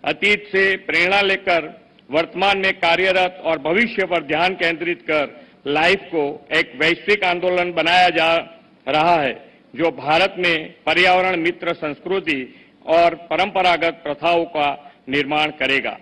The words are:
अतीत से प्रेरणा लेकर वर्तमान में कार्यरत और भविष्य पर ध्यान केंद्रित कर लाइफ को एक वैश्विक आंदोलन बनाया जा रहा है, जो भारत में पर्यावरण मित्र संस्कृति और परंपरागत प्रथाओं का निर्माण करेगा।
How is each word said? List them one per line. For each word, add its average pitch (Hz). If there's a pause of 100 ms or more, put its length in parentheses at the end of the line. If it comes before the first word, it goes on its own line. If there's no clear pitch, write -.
अतीत 196
से 190 (180)
प्रेरणा 180
लेकर 185 (400)
वर्तमान 170
में 190
कार्यरत 180
और 160
भविष्य 190
पर 170
ध्यान 170
केंद्रित 170
कर 151 (440)
लाइफ 170
को 151 (260)
एक 160
वैश्विक 190
आंदोलन 180
बनाया 175
जा 165 (600)
रहा 160
है, 135 (420)
जो 160
भारत 175
में 170 (280)
पर्यावरण 180
मित्र 165
संस्कृति 156 (520)
और 170 (140)
परंपरागत 170
प्रथाओं 165
का 147 (400)
निर्माण 147
करेगा। 131